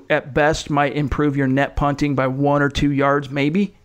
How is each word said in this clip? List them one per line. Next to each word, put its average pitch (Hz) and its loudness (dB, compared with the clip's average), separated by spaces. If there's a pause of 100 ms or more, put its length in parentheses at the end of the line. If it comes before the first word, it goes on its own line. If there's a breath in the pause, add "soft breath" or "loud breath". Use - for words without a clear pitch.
(120)
at 143 -2
best 156 0
might 143 0
improve 147 0
your 131 0
net 135 0
punting 143 0
by 131 0
one 143 0
or 143 2
two 143 0
yards, 139 0
maybe, 151 0 (120)